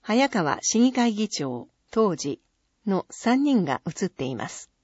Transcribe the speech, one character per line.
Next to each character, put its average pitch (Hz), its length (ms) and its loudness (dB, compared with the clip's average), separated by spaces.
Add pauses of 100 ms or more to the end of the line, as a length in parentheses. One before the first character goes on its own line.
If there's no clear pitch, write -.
早 254 280 2
川 170 340 0
市 - 180 0
議 247 120 6
会 240 220 2
議 208 140 -2
長、 127 400 -6 (220)
当 214 260 2
時、 143 240 -6 (460)
の 190 240 0
三 254 320 0
人 269 220 4
が 139 200 -2
写 180 220 -4
っ - 20 -2
て - 160 -6
い 131 100 -4
ま 110 140 -6
す。 - 220 -16 (140)